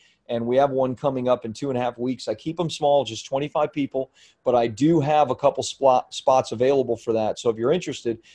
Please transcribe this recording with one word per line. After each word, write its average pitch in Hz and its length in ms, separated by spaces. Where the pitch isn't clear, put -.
And 117 200
we 123 100
have 139 140
one 131 240
coming 131 340
up 120 160
in 113 80
two 143 160
and 127 80
a 123 40
half 120 180
weeks. 123 280
I 127 60
keep 160 260
'em 170 80
small, 143 380
just 110 220
twenty-five 147 440
people, 135 380
but 123 120
I 120 100
do 147 340
have 147 300
a 123 60
couple 131 260
spot, - 540
spots 131 360
available 123 460
for 113 160
that. 107 240
So 120 140
if 107 60
you're 120 140
interested, 131 460